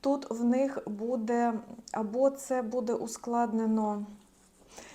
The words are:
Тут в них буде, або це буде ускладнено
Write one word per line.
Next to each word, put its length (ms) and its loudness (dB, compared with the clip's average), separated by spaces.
Тут 300 0
в 120 -2
них 420 4
буде, 720 0
або 380 2
це 320 -2
буде 320 -2
ускладнено 1120 0